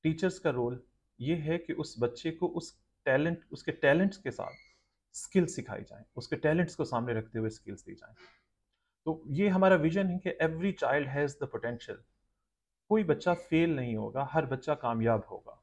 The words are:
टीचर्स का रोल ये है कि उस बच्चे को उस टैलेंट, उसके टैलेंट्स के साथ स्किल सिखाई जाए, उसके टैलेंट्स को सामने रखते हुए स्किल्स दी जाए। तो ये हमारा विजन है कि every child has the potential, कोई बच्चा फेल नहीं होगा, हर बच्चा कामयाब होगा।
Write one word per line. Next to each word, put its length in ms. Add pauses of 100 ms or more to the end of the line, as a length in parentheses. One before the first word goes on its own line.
टीचर्स 360
का 120
रोल 320 (380)
ये 160
है 220
कि 140
उस 260
बच्चे 320
को 160
उस 340 (240)
टैलेंट, 480
उसके 200
टैलेंट्स 440
के 140
साथ 220 (600)
स्किल 340
सिखाई 360
जाए, 220 (120)
उसके 200
टैलेंट्स 380
को 100
सामने 300
रखते 240
हुए 120
स्किल्स 340
दी 100
जाए। 200 (920)
तो 220
ये 220
हमारा 280
विजन 300
है 200
कि 40
every 480
child 380
has 140 (120)
the 120
potential, 420 (920)
कोई 160
बच्चा 300
फेल 420
नहीं 200
होगा, 280
हर 220
बच्चा 280
कामयाब 500
होगा। 380